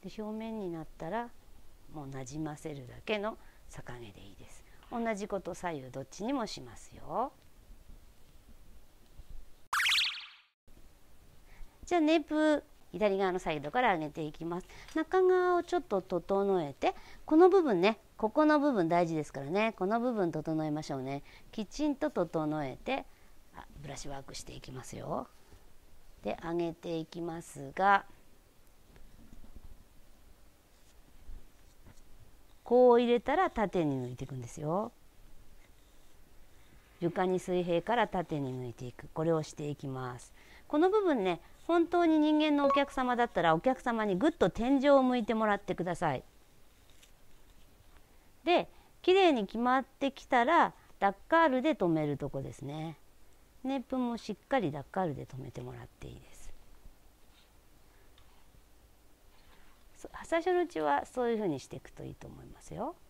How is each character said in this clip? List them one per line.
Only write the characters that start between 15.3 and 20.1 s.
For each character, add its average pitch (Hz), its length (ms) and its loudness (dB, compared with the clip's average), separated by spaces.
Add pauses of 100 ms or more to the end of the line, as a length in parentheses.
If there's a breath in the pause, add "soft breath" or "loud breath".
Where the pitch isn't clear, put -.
を 349 80 2
ち 349 100 -4
ょ - 40 2
っ - 40 -2
と 190 180 -2
整 196 640 0
え 143 120 -4
て、 359 200 0 (320 loud breath)
こ 302 100 4
の 359 120 12
部 370 120 8
分 233 200 4
ね、 214 180 4 (180)
こ 220 140 0
こ 302 140 4
の 302 160 6
部 285 120 2
分 180 160 2
大 170 200 4
事 165 80 -2
で 151 80 0
す - 80 -14
か 139 80 -8
ら 139 60 -8
ね、 208 300 0
こ 185 100 -2
の 220 120 0
部 247 140 0